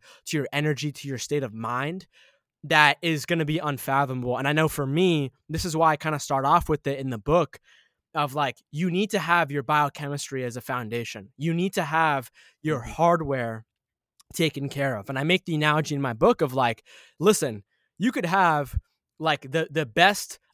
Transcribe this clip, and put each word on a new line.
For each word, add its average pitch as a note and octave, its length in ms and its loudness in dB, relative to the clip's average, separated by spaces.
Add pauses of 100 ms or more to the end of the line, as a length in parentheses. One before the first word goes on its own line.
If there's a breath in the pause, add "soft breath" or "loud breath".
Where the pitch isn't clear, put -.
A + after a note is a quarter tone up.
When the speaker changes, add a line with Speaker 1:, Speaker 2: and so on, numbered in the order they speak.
(260 soft breath)
Speaker 1:
to D#3+ 120 -4
your C#3 160 -2
energy, D3 380 0
to - 160 -14
your C3 100 -6
state D3 240 -4
of A2 140 -6
mind B2+ 500 -4 (600 soft breath)
that D3 360 6
is D#3+ 240 -2
gonna E3 200 0
be D#3 120 0
unfathomable. C3+ 800 -2
And C3 80 -4
I D3 60 2
know D#3 160 4
for D3 180 -4
me, D3+ 460 2 (160)
this D#3+ 160 -6
is D#3+ 140 -4
why D#3+ 160 6
I - 20 0
kinda D3+ 240 -4
start C3+ 260 -2
off D#3+ 220 4
with D3+ 200 -2
it C#3 120 -4
in C3+ 100 -6
the A#2+ 80 -4
book D3+ 400 0 (560 soft breath)
of, D3 220 -2
like, C#3+ 220 -2 (120)
you E3 220 -2
need G3 200 0
to G3+ 80 0
have E3 300 2
your C#3+ 140 -2
biochemistry C#3+ 800 -2
as A#2+ 140 -6
a B2 40 -8
foundation. A#2 760 -6
You E3 160 -2
need F#3 220 0
to F3+ 80 0
have D3+ 460 0 (320 soft breath)
your D3+ 200 -2
Speaker 2:
Mm-hmm. A2+ 100 -10
Speaker 1:
hardware C#3 760 0 (680)
taken C#3 360 -2
care C#3 280 -2
of. G2 120 -10
And C3+ 80 -6
I C3+ 60 -2
make F3 220 2
the E3 100 -2
analogy D3+ 400 2
in C#3 60 -2
my B2+ 120 -2
book F3 280 2
of, C3 120 0
like, B2 300 0 (360 soft breath)
listen, D3 440 2 (340)
you A3+ 140 0
could A3+ 140 -2
have, E3 520 2 (420)
like, D3+ 320 -2
the, D#3+ 200 -2
the D3+ 140 -2
best F3 540 2 (140)